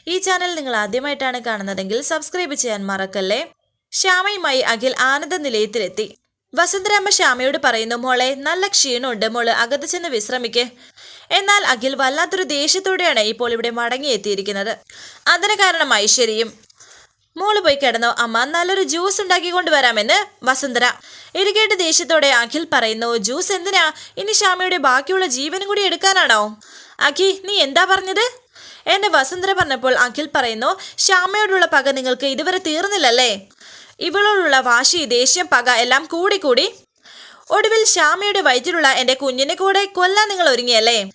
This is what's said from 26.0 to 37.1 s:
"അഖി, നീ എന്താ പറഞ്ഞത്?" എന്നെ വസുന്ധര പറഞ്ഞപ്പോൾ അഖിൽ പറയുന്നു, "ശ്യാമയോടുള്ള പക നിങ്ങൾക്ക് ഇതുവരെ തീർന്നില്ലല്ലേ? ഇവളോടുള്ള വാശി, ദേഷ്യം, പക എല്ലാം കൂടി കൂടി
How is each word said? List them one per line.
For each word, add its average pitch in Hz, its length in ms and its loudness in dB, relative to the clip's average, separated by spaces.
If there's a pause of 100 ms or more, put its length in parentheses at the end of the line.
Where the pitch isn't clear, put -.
"അഖി, 370 460 0
നീ 403 80 -4
എന്താ 330 320 2
പറഞ്ഞത്?" 381 400 0 (680)
എന്നെ 392 160 0
വസുന്ധര 349 440 0
പറഞ്ഞപ്പോൾ 262 420 0
അഖിൽ 269 400 0
പറയുന്നു, 262 440 -2 (180)
"ശ്യാമയോടുള്ള 381 680 2
പക 285 240 2
നിങ്ങൾക്ക് 262 360 -2
ഇതുവരെ 294 320 -2
തീർന്നില്ലല്ലേ? 302 840 0 (580)
ഇവളോടുള്ള 359 600 2
വാശി, 262 460 2
ദേഷ്യം, 254 460 2
പക 247 180 2
എല്ലാം 247 360 2
കൂടി 370 320 -2
കൂടി 311 360 0 (800)